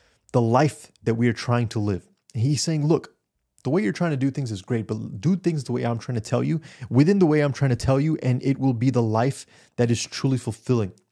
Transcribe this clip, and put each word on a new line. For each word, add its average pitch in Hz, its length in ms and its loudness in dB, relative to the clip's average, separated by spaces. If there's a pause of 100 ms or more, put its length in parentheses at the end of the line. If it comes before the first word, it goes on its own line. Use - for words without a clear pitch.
(320)
the 120 100 4
life 123 500 0 (120)
that 117 100 0
we 117 140 2
are 110 60 2
trying 120 340 -2
to - 100 -6
live. 101 280 -2 (280)
He's 127 260 0
saying, 156 260 -2
"Look, - 280 0 (500)
the 127 60 -2
way 185 120 0
you're 196 100 -2
trying 170 200 -2
to 139 40 -2
do 135 140 0
things 131 220 -6
is 95 100 -8
great, 113 240 -4
but 110 340 -8
do 180 160 2
things 160 280 -4
the 123 80 -6
way 123 120 -4
I'm 117 140 -2
trying 127 160 -8
to 110 80 -4
tell 123 220 -2
you, 156 160 -2 (280)
within 151 300 4
the 185 80 6
way 151 140 4
I'm 143 120 2
trying 135 180 0
to 123 60 2
tell 135 240 2
you, 156 220 0
and 127 200 0
it 135 140 0
will 131 160 0
be 120 160 0
the 123 140 2
life 113 420 0 (320)
that 120 140 2
is 113 120 0
truly 131 360 -2
fulfilling, 113 540 -2 (200)